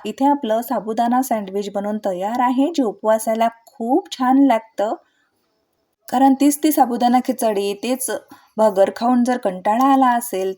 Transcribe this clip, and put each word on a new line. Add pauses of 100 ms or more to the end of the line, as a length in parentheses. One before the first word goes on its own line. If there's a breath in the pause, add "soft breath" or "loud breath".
इथे
आपलं
साबुदाणा
सँडविच
बनवून
तयार
आहे,
जे
उपवासाला (180)
खूप
छान
लागतं. (1120)
कारण
तीच
ती
साबुदाणा
खिचडी,
तेच (460 loud breath)
भगर
खाऊन
जर
कंटाळा
आला
असेल,